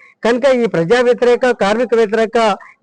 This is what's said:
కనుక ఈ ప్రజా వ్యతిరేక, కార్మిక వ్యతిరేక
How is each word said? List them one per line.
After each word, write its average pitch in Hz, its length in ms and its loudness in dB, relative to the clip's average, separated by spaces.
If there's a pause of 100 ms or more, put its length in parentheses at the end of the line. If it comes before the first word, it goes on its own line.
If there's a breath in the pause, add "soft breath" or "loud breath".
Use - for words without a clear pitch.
(240 soft breath)
కనుక 233 220 0
ఈ 254 200 2
ప్రజా 185 360 0
వ్యతిరేక, 240 500 0
కార్మిక 220 440 -2
వ్యతిరేక 220 600 0 (260 loud breath)